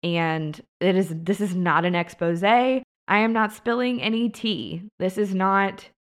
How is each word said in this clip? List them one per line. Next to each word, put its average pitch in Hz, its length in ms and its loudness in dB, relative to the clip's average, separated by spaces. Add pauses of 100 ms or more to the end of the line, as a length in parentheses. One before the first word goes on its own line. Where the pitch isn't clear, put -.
And 160 580 -2 (200)
it 180 160 4
is, 165 180 0
this 180 260 -2
is 190 140 -2
not 170 300 2
an 180 100 2
expose. 170 480 -2
I 247 400 4 (260)
am 220 240 2
not 220 200 0
spilling 240 500 -2
any 226 260 0
tea. 180 540 -6 (160)
This 185 200 -2
is 196 160 0
not 190 540 0 (140)